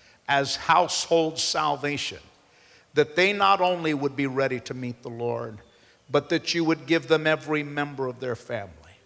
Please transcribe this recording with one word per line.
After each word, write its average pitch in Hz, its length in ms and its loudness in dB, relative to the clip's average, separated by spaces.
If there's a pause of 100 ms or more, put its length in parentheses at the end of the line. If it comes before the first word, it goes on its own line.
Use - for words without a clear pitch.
(280)
as 139 280 2
household 165 800 2
salvation, 143 840 -2 (720)
that 147 240 2
they 185 160 4
not 196 300 4
only 170 320 2
would 139 200 -2
be 139 120 -2
ready 131 340 0
to 131 140 -12
meet 123 280 -10
the 127 60 -12
Lord, 117 540 -6 (480)
but 143 180 0
that - 240 0
you 170 120 0
would 160 220 0
give 151 220 0
them 156 180 4
every 151 360 0
member 143 460 -6
of 123 120 -10
their 127 160 -4
family 98 680 -12